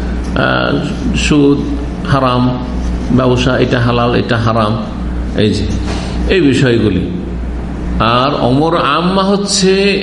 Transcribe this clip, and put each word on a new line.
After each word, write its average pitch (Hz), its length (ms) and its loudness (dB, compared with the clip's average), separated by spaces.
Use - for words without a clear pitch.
আহ, 64 800 0
সুদ, 143 680 2
হারাম, 127 500 0
ব্যবসা, 123 480 2
এটা 123 220 0
হালাল, 120 340 2
এটা - 220 0
হারাম, 110 460 0
এই 101 160 2
যে, - 120 -2
এই 185 120 2
বিষয়গুলি। 113 600 2
আর 123 340 2
অমর 147 420 2
আম্মা 170 460 0
হচ্ছে 196 800 2